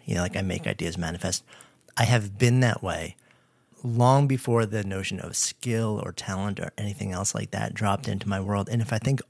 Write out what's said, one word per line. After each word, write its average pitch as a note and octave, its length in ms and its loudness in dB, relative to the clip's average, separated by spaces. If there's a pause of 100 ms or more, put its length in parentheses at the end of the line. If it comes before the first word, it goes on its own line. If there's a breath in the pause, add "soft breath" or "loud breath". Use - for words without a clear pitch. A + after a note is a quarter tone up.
You - 100 -2
know, F2 60 2
like, - 160 -2
I G#2 40 0
make F#2 240 -2
ideas E2+ 320 -4
manifest. E2+ 460 -4 (540 loud breath)
I A#2 80 4
have G2+ 320 2
been B2 240 6
that A#2+ 200 2
way E2 340 -4 (680 soft breath)
long B2+ 440 4
before A#2+ 380 2
the G#2 180 -2
notion F#2+ 360 -4
of F2 160 -8
skill A2+ 680 -2
or F#2 80 -6
talent G2 480 -4
or - 180 -6
anything G2+ 340 -4
else F#2 220 -2
like G#2 180 -6
that G#2 220 -4
dropped G2+ 340 0
into G2+ 200 -4
my G2 120 0
world. G2+ 300 -2
And A#2+ 120 0
if A2 120 -4
I A2 40 2
think C3+ 320 0